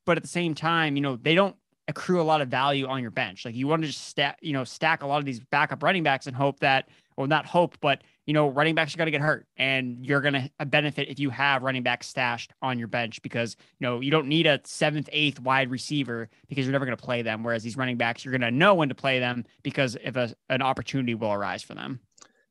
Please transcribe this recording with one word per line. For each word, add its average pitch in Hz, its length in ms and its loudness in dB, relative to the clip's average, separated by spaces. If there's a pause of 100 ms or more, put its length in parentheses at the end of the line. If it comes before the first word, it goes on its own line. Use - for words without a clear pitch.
but 170 120 2
at 165 80 -4
the - 40 -14
same 175 240 -2
time, 160 440 0
you 143 60 0
know, 139 120 -2
they 147 220 2
don't 190 180 4 (320)
accrue 180 340 0
a 160 40 2
lot 156 160 4
of 131 80 -2
value 135 400 2
on 131 120 -4
your 113 120 -6
bench. 101 320 -6
Like, 117 100 -10
you 131 140 -2
wanna 160 180 2
just - 220 -10
sta-, 143 320 -2
you 156 120 -6
know, 131 120 -2
stack 156 400 0
a - 20 -6
lot 143 120 0
of 147 60 -2
these 127 140 -6
backup 143 460 0
running 180 180 4
backs 139 240 2
and 131 80 -8
hope 139 240 0
that, 135 300 2 (280)
well, 135 120 -2
not 147 180 2
hope, 175 340 2
but, 139 220 2 (240)
you 151 80 0
know, 151 140 6
running 151 260 2
backs 156 180 0
are 160 60 -6
gonna 160 140 0
get 147 80 0
hurt, 147 260 0 (100)
and 127 480 -2
you're 143 160 2
gonna 139 300 0 (160)
benefit 147 420 0
if 139 120 -10
you 143 100 0
have 135 320 2
running 131 220 -2
backs 120 240 -2
stashed 120 520 -4
on 131 160 -2
your 117 120 -6
bench, 117 340 -4
because, 117 340 -4 (220)
you 131 80 -4
know, 123 140 -2
you 135 100 -4
don't 151 160 4
need 160 220 4
a 139 160 4
seventh, 151 480 -2
eighth 147 260 0
wide 127 320 2
receiver 123 580 -4 (200)
because 139 180 -2
you're 135 60 -2
never 135 140 0
gonna 120 100 -4
play 123 260 -4
them. 110 220 -4
Whereas 117 180 -2
these 113 140 -8
running 127 220 -2
backs, 117 260 -2
you're 127 80 -10
gonna 123 180 0
know 175 240 6
when 156 140 2
to 120 80 -8
play 131 240 0
them 123 240 -2 (180)
because 135 400 -2
if 127 140 -8
a, 120 180 -2 (140)
an 131 120 0
opportunity 131 540 -2
will 107 180 -2
arise 98 300 -4
for - 140 -16
them. 135 240 -10 (500)